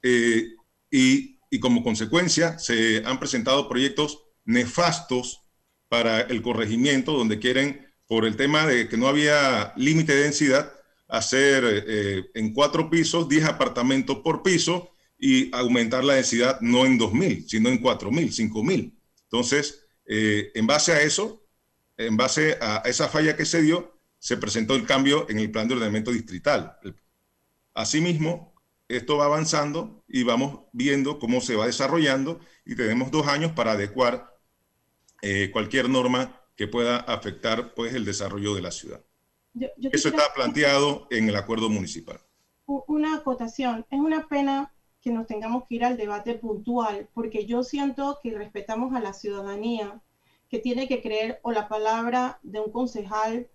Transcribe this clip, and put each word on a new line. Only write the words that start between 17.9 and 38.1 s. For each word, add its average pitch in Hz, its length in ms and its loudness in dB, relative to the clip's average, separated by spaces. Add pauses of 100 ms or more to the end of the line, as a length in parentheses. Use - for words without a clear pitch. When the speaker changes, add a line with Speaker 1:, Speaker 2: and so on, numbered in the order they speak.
Speaker 1:
mil, 147 200 0
cinco 110 300 -2
mil. 165 340 -2 (280)
Entonces, 123 600 -2 (220)
eh, 107 480 0
en 110 140 0
base 156 240 4
a 147 100 6
eso, 190 400 -2 (540)
en 110 200 0
base 151 440 2
a 107 240 -2
esa 123 240 0
falla 156 280 2
que - 80 -4
se 165 180 2
dio, 165 360 2 (220)
se - 160 -2
presentó 110 380 -2
el 120 100 0
cambio 135 460 2
en 107 80 -2
el 107 120 -2
Plan 110 180 -2
de 127 60 0
Ordenamiento 107 360 -2
Distrital. 110 720 -2
El, 95 140 -14 (800)
asimismo, 160 760 -2 (360)
esto 123 280 -2
va 143 100 4
avanzando 151 840 -2
y 123 160 0
vamos 127 380 0 (100)
viendo 139 480 0
cómo 123 200 0
se 123 160 -4
va 107 100 2
desarrollando, 139 760 0 (240)
y 127 100 -10
tenemos 120 360 -2
dos 151 180 0
años 156 240 0
para 113 200 0
adecuar, 120 640 -2 (840)
eh, 98 300 0
cualquier 120 360 -2
norma 127 520 0 (160)
que 104 100 -4
pueda 120 300 0
afectar, 113 760 -4
pues, 117 200 -6
el 117 100 -4
desarrollo 101 500 -4